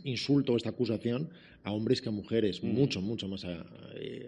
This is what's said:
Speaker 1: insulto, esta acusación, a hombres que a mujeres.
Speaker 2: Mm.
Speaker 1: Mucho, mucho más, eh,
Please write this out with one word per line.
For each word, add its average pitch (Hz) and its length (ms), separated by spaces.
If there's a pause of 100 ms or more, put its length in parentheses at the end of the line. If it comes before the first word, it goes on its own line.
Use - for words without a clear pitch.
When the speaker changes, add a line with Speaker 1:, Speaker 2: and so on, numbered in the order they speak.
Speaker 1:
insulto, 135 540
esta 107 140
acusación, 117 580 (340)
a 98 80
hombres 113 300
que - 80
a - 20
mujeres. 104 500
Speaker 2:
Mm. 98 60
Speaker 1:
Mucho, 127 340
mucho 98 280
más, 95 160 (500)
eh, - 320